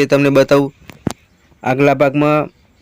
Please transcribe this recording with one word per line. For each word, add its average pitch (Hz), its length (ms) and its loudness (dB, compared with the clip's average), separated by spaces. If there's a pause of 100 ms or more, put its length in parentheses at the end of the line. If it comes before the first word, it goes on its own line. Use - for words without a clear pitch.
એ 139 60 -6
તમને 143 260 2
બતાવું. 139 360 2 (920)
આગલા 135 380 0
ભાગમાં 147 500 0 (320)